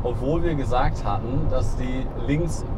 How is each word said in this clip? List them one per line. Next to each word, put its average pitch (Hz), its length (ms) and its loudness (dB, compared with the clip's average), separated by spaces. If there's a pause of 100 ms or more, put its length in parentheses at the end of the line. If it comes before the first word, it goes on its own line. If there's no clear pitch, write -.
obwohl 123 400 0
wir 160 120 2
gesagt 127 500 0
hatten, 113 460 0
dass - 240 2
die 127 320 -2 (180)
links 156 400 0 (120)